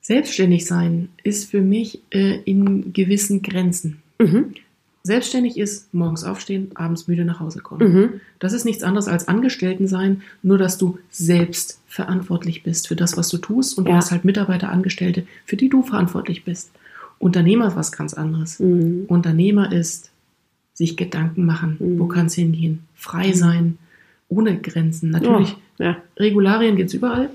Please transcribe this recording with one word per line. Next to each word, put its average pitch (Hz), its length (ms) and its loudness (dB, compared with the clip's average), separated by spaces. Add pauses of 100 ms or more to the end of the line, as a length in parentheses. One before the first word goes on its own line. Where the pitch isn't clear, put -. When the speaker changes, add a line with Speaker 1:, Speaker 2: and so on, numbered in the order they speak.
Speaker 1:
Selbstständig 190 640 2
sein 170 440 -2 (140)
ist 208 260 -4
für 202 120 0
mich, 214 400 0 (100)
äh, 196 320 0
in 196 480 0
gewissen 196 500 0
Grenzen. 180 600 -4 (180)
Speaker 2:
Mhm. 220 360 2 (480)
Speaker 1:
Selbstständig 240 540 0
ist - 360 -6
morgens 165 320 -2
aufstehen, 196 500 -6
abends 165 320 -6
müde 175 160 0
nach 170 160 -4
Hause 160 220 -8
kommen. 190 320 4
Speaker 2:
Mhm. 202 280 4 (180)
Speaker 1:
Das 185 120 -4
ist 233 140 -4
nichts 220 180 -4
anderes 202 240 -2
als 170 220 -2
Angestellten 190 580 0
sein, 190 340 0 (220)
nur 196 140 4
dass 185 200 0
du 180 200 0 (120)
selbst 170 760 0
verantwortlich 180 760 -4
bist - 260 -4
für 165 80 -2
das, 170 180 0
was 170 140 -2
du 175 80 -4
tust 240 400 -2
und 185 80 0
du 185 60 2
Speaker 2:
Ja. 175 60 6
Speaker 1:
hast 175 140 2
halt 175 140 -2
Mitarbeiter, 190 440 0
Angestellte, 180 560 -2 (200)
für - 100 -6
die 262 140 2
du 262 120 4
verantwortlich 180 600 -2
bist. - 280 -8 (480)
Unternehmer 185 480 4
ist 180 100 -2
was 156 160 -6
ganz 151 200 -8
anderes. 160 460 -6
Speaker 2:
Mhm. 175 480 2
Speaker 1:
Unternehmer 180 640 2
ist - 400 -4 (640)
sich 165 240 -2
Gedanken 175 480 -2
machen, 160 340 -2
Speaker 2:
Mhm. 175 200 -2
Speaker 1:
wo 170 80 0
kann's 175 280 0
hingehen, 165 480 0 (100)
frei 180 360 -4
Speaker 2:
Mhm. 185 40 2
Speaker 1:
sein, 170 440 2 (520)
ohne 202 300 0
Grenzen. 160 520 -2
Natürlich, 208 440 2 (240)
Speaker 2:
Oh, - 40 -2
ja. 175 140 0 (200)
Speaker 1:
Regularien 208 580 4
gibt's 185 180 0
überall 247 420 -2